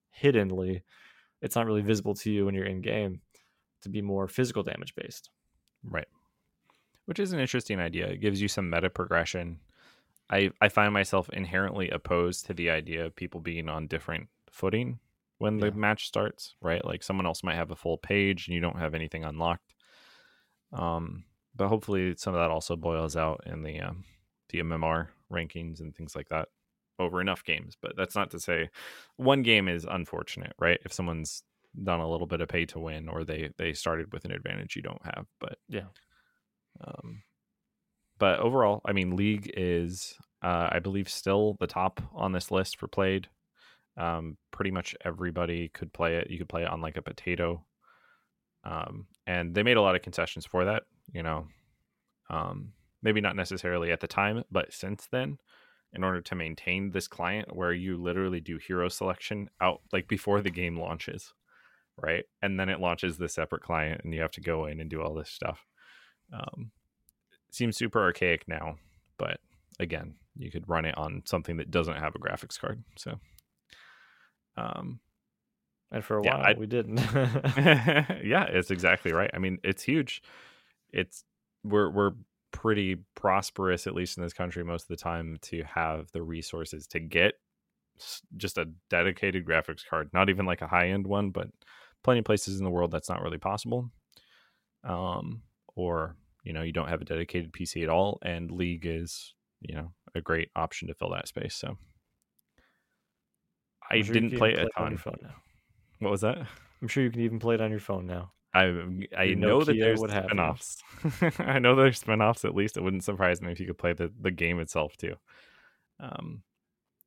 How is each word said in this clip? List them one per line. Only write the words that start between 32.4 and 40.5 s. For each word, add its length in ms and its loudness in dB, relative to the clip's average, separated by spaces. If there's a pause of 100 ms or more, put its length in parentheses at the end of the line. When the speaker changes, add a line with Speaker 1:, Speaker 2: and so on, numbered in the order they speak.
Speaker 2:
of 80 -4
pay 180 0
to 120 -12
win 300 -8
or 140 -4
they, 340 -4
they 160 -2
started 400 -2
with 120 -10
an 60 -8
advantage 440 -6
you 60 -8
don't 220 -10
have. 220 -10 (140)
But 180 -10 (100)
Speaker 1:
Yeah. 200 -8 (920)
Speaker 2:
um, 420 -16 (920)
but 220 6
overall, 460 4
I 60 2
mean, 240 2
League 400 2
is, 600 0 (260)
uh, 300 2